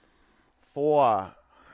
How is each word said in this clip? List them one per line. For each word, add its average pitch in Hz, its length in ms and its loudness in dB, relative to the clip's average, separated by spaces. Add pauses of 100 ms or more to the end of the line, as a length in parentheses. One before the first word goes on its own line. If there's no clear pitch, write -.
(720)
four, 135 600 0 (400)